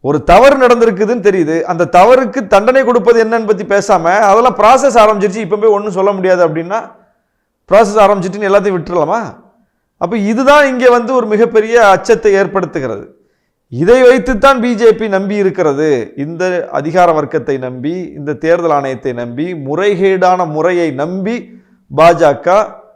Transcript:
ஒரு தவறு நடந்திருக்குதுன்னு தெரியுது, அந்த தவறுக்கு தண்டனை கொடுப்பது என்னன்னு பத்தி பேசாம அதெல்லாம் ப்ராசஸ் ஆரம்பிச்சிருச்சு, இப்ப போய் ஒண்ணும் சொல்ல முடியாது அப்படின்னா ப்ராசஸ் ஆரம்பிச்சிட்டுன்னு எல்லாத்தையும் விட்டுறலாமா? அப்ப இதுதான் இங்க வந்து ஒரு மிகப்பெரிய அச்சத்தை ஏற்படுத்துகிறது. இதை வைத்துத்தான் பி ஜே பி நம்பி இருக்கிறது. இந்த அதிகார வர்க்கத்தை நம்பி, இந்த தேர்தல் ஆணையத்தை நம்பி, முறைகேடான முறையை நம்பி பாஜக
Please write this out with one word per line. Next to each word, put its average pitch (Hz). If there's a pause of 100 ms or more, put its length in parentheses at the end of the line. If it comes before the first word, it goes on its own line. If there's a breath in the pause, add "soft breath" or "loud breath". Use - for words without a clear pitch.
ஒரு 139
தவறு 254
நடந்திருக்குதுன்னு 226
தெரியுது, 165
அந்த 170
தவறுக்கு 220
தண்டனை 226
கொடுப்பது 233
என்னன்னு 220
பத்தி 208
பேசாம 196 (160)
அதெல்லாம் 220
ப்ராசஸ் 240
ஆரம்பிச்சிருச்சு, 208
இப்ப 214
போய் 220
ஒண்ணும் 208
சொல்ல 190
முடியாது 185
அப்படின்னா 170 (800)
ப்ராசஸ் 208
ஆரம்பிச்சிட்டுன்னு 196
எல்லாத்தையும் 190
விட்டுறலாமா? 175 (760)
அப்ப 185
இதுதான் 262
இங்க 254
வந்து 240
ஒரு 240
மிகப்பெரிய 220
அச்சத்தை 214
ஏற்படுத்துகிறது. 170 (600)
இதை 185
வைத்துத்தான் 254
பி 240
ஜே 220
பி 214
நம்பி 196
இருக்கிறது. 156
இந்த 170
அதிகார 165
வர்க்கத்தை 151
நம்பி, 139
இந்த 147
தேர்தல் 165
ஆணையத்தை 135
நம்பி, 120
முறைகேடான 185
முறையை 165
நம்பி 185 (360 soft breath)
பாஜக 165 (200)